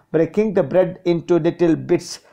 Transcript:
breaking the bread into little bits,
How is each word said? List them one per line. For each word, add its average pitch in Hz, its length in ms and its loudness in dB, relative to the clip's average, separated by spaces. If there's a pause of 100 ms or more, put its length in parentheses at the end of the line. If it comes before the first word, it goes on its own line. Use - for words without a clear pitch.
(120)
breaking 170 420 0
the 185 80 2
bread 175 420 0
into 170 360 0
little 165 340 0
bits, 143 460 -4 (120)